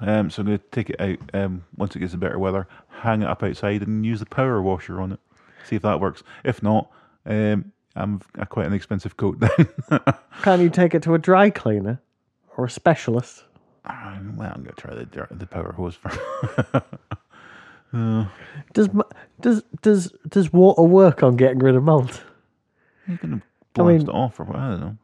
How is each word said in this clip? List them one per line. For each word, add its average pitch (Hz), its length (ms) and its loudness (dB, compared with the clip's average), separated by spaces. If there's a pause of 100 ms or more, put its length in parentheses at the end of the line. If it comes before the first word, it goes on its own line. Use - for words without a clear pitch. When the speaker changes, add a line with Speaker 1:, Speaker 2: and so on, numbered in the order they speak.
Speaker 1:
Um, 101 300 0
so - 100 -12
I'm 101 60 -2
gonna 101 120 0 (140)
take 110 160 -6
it - 120 -8
out, 95 180 -4 (160)
um, 92 300 -4 (120)
once 101 180 -6
it - 40 -12
gets 87 160 -8
a 87 40 -8
better 90 200 -4
weather, 95 280 -4 (220)
hang 110 320 -4
it 101 80 -2
up - 140 -6
outside 104 400 -4
and 107 240 -4
use 113 140 -4
the 110 60 -10
power 127 360 -2
washer 92 400 -6
on 95 100 -8
it. - 80 -14 (460)
See 110 100 -6
if 98 60 -6
that 95 180 0
works. 92 220 -4 (200)
If - 200 -4
not, 107 280 0 (360)
um, 107 440 -2 (260)
I'm, 101 260 -6 (160)
I'm - 80 -8
quite 92 200 -6
an 90 60 -4
expensive 98 460 -8
coat - 220 -4
then. 117 280 2 (220)
<laughs> - 520 -4
Speaker 2:
Can't 185 200 4
you 170 80 4
take 175 240 2
it 160 80 0
to 165 100 0
a 165 60 2
dry 185 320 4
cleaner 107 500 -4 (560)
or 123 80 -4
a 123 60 -6
specialist? - 720 -2 (400)
Speaker 1:
Um, 101 540 -14
well, 107 160 -10
I'm - 80 -16
gonna - 140 -18
try - 180 -18
the 120 100 -14
dry, - 260 -14
the 92 160 -14
power 90 260 -10
hose 87 240 -10
first. - 220 -12 (540)
<laughs> - 120 0 (1080)
Uh. 113 320 -2 (480)
Speaker 2:
Does 214 160 2
m-, 202 140 0 (380)
does, 233 220 0 (200)
does, 202 300 2 (160)
does 180 240 0
water 180 300 8
work 180 400 8
on 127 140 6
getting 131 240 4
rid 127 160 6
of 127 80 2
mold? 147 360 2 (840)
Speaker 1:
You're 175 120 -6
gonna 139 220 -8 (360)
Speaker 2:
I - 60 2
mean, 170 160 6
Speaker 1:
blast 147 100 0
it - 60 -6
off, 117 260 -4
or - 40 -8
what? - 120 -10
I 135 140 -6
don't 87 100 -6
know. 95 240 -10